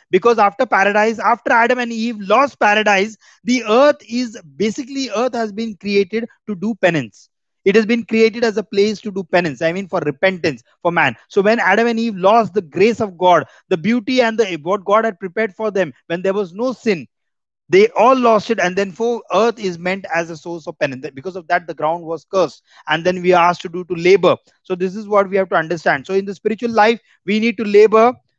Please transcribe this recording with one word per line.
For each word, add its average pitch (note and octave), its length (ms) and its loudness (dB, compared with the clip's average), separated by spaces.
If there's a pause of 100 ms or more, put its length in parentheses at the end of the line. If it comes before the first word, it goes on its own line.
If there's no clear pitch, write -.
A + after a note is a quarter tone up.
(100)
because A3 280 2
after G#3 260 2
paradise, G#3 540 2
after A3 340 -2
Adam A#3+ 260 2
and A#3+ 140 -6
Eve A3+ 280 -6
lost A3 380 0
paradise, G#3 600 2 (260)
the A#3+ 200 0
earth C4+ 340 4 (100)
is A#3 320 -6 (160)
basically, B3 540 -4
earth A#3 240 -2
has A3+ 180 -4
been A3 240 -8
created G3+ 500 -2 (200)
to G#3+ 80 -6
do G3+ 220 -4
penance. D#3 520 -2 (380)
It F#3+ 80 4
has A3+ 100 4
been A#3 200 -2
created A3 400 2
as G#3+ 120 -2
a G#3+ 60 -2
place G3+ 400 -2
to G#3+ 80 -10
do F#3+ 140 -6
penance, F3 360 -2
I E3 120 0
mean, F#3+ 160 -8
for F#3 100 -4
repentance, D#3+ 640 -2 (180)
for F3 100 -2
man. D3+ 260 0 (120)
So G3+ 140 0
when A3 160 2
Adam G3+ 280 2
and A#3 120 -2
Eve A3+ 180 -4
lost F#3+ 380 2
the G3+ 80 -2
grace F#3+ 380 0
of F#3+ 180 -6
God, F3 260 4 (240)
the F#3 80 0
beauty A#3+ 460 0
and A3+ 160 -2
the, F#3+ 240 -2
what F#3 240 -4
God G#3+ 180 2
had A3 160 -6
prepared G3+ 320 -6
for A3 180 -6
them, F#3 220 -2 (140)
when F3 160 -6
there F#3+ 100 0
was F#3+ 220 -6
no A#3+ 180 -4
sin, F3+ 360 -4 (600)
they G3 200 6
all A#3+ 280 4
lost A3+ 340 2
it. G#3 100 -2
And F3+ 140 -2
then G3 160 -2
for A3+ 320 -4 (120)
earth A3 240 0
is F#3 200 -6
meant F#3 360 -6
as E3 160 -4
a E3 60 -12
source E3+ 320 -12
of D#3+ 100 -14
penance. C3+ 340 -4
Because F3 240 -12
of E3+ 120 -14
that, F3 180 -4
the D#3+ 80 -10
ground D#3+ 300 -4
was D#3+ 200 -10
cursed. F3+ 380 -4 (260)
And D#3+ 160 -2
then F#3 160 0
we F3+ 120 2
are F3 180 4
asked E3+ 120 -4
to F#3 60 -12
do, F3 160 -10
to F3+ 100 -10
labor. F3 420 4 (260)
So F#3 140 -8
this F3+ 180 -4
is G#3+ 140 -12
what G3+ 200 2
we F#3+ 80 -4
have F#3+ 140 -2
to G3+ 60 0
understand. D#3+ 500 -2
So F#3+ 80 -4
in G3 100 0
the G3 120 -8
spiritual A3+ 340 -4
life, A3 300 2 (260)
we G#3+ 140 0
need A3+ 180 -2
to A#3 60 -4
labor. A3 500 6 (240)